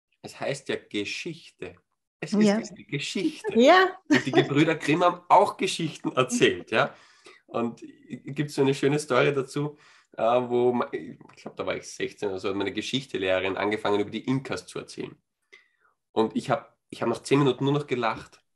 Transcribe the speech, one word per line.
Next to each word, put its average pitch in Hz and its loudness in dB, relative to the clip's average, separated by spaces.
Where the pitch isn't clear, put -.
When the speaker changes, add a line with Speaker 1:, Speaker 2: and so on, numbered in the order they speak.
Speaker 1:
Es - -16
heißt 123 -6
ja 117 -2
Geschichte. - -8
Es 165 -6
Speaker 2:
Ja. 208 4
Speaker 1:
ist - -10
die - -20
Geschichte. 294 -4
Speaker 2:
Ja. 349 6
Speaker 1:
Und 277 4
die 127 -4
Gebrüder 156 4
Grimm 156 2
haben 175 2
auch 185 6
Geschichten 170 -4
erzählt, 127 0
ja. 123 0
Und 117 -6
es - -16
gibt 147 -4
so 143 0
eine 139 2
schöne 139 2
Story 139 2
dazu, 143 -4
äh, - -6
wo 123 2
ma-, 120 -2
ich - -10
glaub, - -18
da 95 -6
war 92 -4
ich - -14
sechzehn - -6
oder 95 -6
so, 107 -4
hat 95 -4
meine 98 -4
Geschichtelehrerin 95 -2
angefangen, 104 -2
über 101 -4
die 110 -8
Inkas 127 -4
zu - -12
erzählen. - -12
Und 110 0
ich 120 -2
hab, - -4
ich - -12
hab 117 0
nach 117 -2
zehn 139 2
Minuten 139 2
nur 139 2
noch 147 -2
gelacht. 120 -6